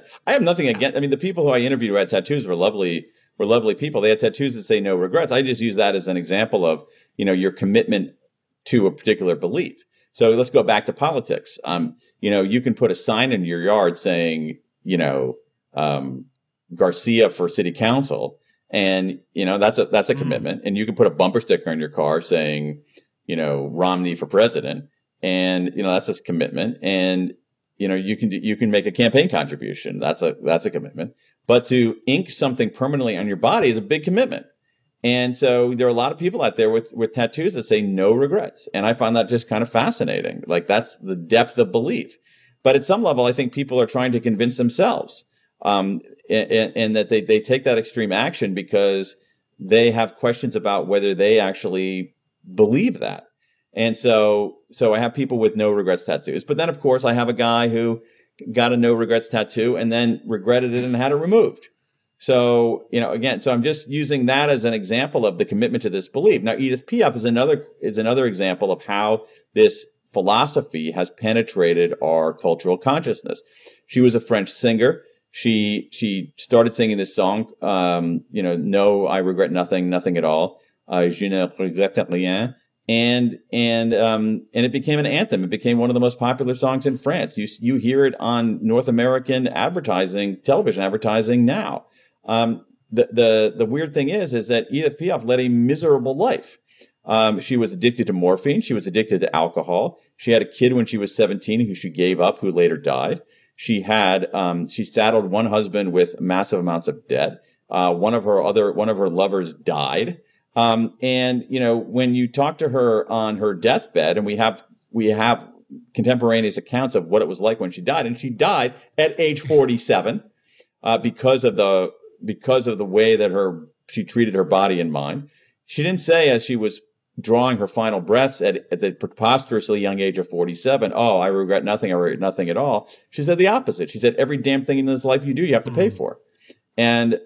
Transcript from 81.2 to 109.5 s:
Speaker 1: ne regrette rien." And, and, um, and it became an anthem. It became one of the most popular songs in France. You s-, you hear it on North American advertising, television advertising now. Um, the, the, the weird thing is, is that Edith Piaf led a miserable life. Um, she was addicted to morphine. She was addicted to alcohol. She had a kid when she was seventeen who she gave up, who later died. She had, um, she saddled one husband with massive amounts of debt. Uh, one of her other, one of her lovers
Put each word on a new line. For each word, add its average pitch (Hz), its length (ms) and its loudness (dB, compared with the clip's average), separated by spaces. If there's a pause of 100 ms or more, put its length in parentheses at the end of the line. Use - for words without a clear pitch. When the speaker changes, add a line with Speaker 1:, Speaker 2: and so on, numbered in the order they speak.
Speaker 1:
ne 95 180 0
regrette 95 640 -2
rien." 92 440 -2 (340)
And, 120 500 0 (140)
and, 117 420 0
um, 110 580 0
and 120 140 0
it 123 60 -2
became 143 260 -2
an 147 80 0
anthem. 135 380 -2
It 90 60 -6
became 120 280 0
one 120 120 0
of 120 40 0
the 120 60 2
most 123 180 0
popular 123 380 -2
songs 131 300 -2
in 131 100 0
France. 147 400 -4
You 104 80 -4
s-, - 160 -10
you 120 160 0
hear 127 280 2
it 131 140 0
on 117 480 -2
North 123 220 2
American 127 580 0
advertising, 101 960 -2
television 135 400 0
advertising 110 640 0
now. 139 420 -2 (380)
Um, 117 400 -2 (260)
the, 117 220 2
the, 110 460 4
the 113 80 2
weird 147 280 -4
thing 143 140 0
is, 175 260 -4
is 110 140 -2
that 113 240 0
Edith 143 260 -2
Piaf 160 260 -2
led 123 140 2
a 127 100 0
miserable 135 680 2
life. - 420 -2 (460)
Um, 110 340 2
she 127 180 -4
was 117 140 0
addicted 113 380 0
to 104 40 -2
morphine. 95 480 2
She - 140 -4
was 95 140 -4
addicted 101 320 0
to - 160 -2
alcohol. 87 640 -2 (160)
She - 160 -2
had 113 100 4
a - 60 -4
kid 123 240 2
when 120 140 2
she 110 120 -6
was 101 160 -4
seventeen 107 540 0
who 98 80 -8
she 92 140 -10
gave 90 300 0
up, 90 200 2
who 98 100 -2
later 85 260 2
died. 71 440 -4 (340)
She 107 280 -4
had, 95 520 0
um, 87 340 -2
she - 160 -8
saddled 107 460 0
one 107 160 0
husband 101 460 -2
with 87 280 2
massive 92 380 -2
amounts 85 300 -2
of 76 180 -8
debt. - 340 -2 (280)
Uh, 90 260 2
one 101 200 0
of 113 100 -2
her 101 180 2
other, 101 300 2
one 107 160 -2
of 107 80 0
her 95 140 0
lovers 92 440 -2